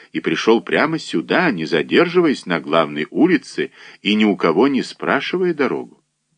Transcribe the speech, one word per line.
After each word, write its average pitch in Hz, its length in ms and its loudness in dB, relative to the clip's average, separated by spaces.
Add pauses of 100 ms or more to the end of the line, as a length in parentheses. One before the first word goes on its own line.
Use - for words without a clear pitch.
(120)
и 80 80 -6
пришел 92 400 2
прямо 147 380 -2
сюда, 160 520 -2
не 82 160 -4
задерживаясь 156 800 0
на 87 120 -2
главной 76 520 -2
улице - 600 0 (300)
и 104 140 0
ни 107 100 2
у 98 120 2
кого 92 300 2
не 135 160 0
спрашивая 160 720 -2
дорогу. 127 480 -6 (340)